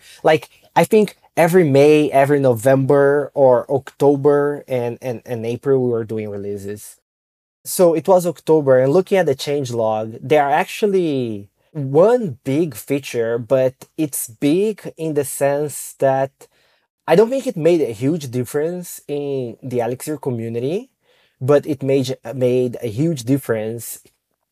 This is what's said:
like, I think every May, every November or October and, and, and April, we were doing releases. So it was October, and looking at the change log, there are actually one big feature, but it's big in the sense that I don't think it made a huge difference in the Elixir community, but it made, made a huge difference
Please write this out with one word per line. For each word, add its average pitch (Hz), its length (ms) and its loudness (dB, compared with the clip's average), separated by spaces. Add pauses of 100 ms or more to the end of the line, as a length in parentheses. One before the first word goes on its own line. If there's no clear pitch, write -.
(220)
like, 156 280 2 (260)
I 170 80 4
think 214 320 2 (200)
every 170 320 4
May, 147 440 6
every 139 260 4
November 135 960 2
or 127 340 4
October 143 1000 0
and, 120 340 -4
and, 120 240 -8
and 117 180 -8
April, 127 380 0
we 123 80 0
were 117 140 -2
doing 107 260 -8
releases. 101 680 -12 (640)
So 175 280 2
it 160 140 -2
was 185 180 4
October, 151 540 2
and 135 140 2
looking 190 260 2
at 175 80 2
the 139 80 0
change 143 380 -6
log, 110 500 -4
there 143 220 2
are 143 80 -2
actually 151 960 -2 (240)
one 160 720 2
big 139 320 -2
feature, 120 600 -4
but 131 380 0 (220)
it's - 320 -6
big 170 680 -2
in 160 180 -6
the 143 100 -2
sense 143 720 -4
that 135 520 -2 (600)
I 165 80 4
don't 226 140 4
think 269 180 -4
it 240 80 -6
made 165 240 2
a 117 120 -2
huge 139 380 -4
difference 151 760 -6
in 139 520 -6
the 123 200 -6
Elixir 123 360 -6
community, 123 720 -6 (500)
but 139 260 2
it 147 160 -6
made, 135 340 -2 (160)
made 127 480 -2
a 123 60 -8
huge 131 380 -4
difference 117 800 -4 (480)